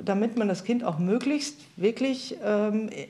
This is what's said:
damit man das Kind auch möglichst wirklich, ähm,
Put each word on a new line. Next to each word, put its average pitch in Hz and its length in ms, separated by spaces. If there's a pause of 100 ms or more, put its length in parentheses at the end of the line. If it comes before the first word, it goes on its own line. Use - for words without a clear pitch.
damit 208 320
man 214 120
das 185 160
Kind 240 200
auch 160 140
möglichst 247 600 (180)
wirklich, 240 680
ähm, 208 460 (200)